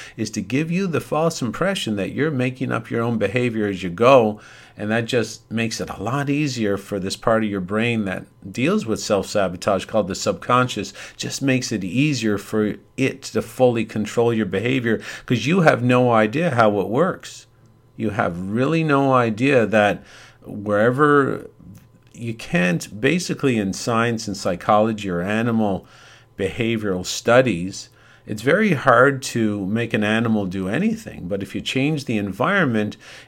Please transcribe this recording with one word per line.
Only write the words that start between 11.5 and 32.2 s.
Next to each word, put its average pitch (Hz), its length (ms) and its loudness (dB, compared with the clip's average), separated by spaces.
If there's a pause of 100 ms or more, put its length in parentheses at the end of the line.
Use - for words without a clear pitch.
it 98 120 -2
easier 110 560 0
for 107 340 0 (240)
it - 240 -2
to - 220 -4
fully 120 420 2
control 117 480 0
your 110 140 0
behavior, 117 520 0 (280)
'cause 117 180 0
you 175 160 2
have 127 220 4
no 127 280 4
idea 117 440 2
how 107 240 4
it 95 80 0
works. 143 580 -4 (520)
You 110 140 -2
have 95 380 -2
really 147 340 0
no 139 300 2
idea 120 540 2
that 104 360 2 (400)
wherever, 120 1040 2 (680)
you 117 200 -8
can't, 170 680 -2
basically 139 600 0
in 98 140 -2
science 117 540 -2
and 98 80 -6
psychology 104 720 0
or 87 140 -2
animal 107 640 0 (500)
behavioral 104 720 -2
studies, 104 840 2 (360)
it's 110 160 -8
very 180 320 2
hard 131 500 6
to 104 440 -2
make 117 260 -2
an 107 100 0
animal 110 440 2
do 92 200 -4
anything. 131 600 -4
But 98 160 -4
if - 100 -16
you 101 80 -6
change 139 440 -2
the 113 120 -2
environment 110 800 0 (300)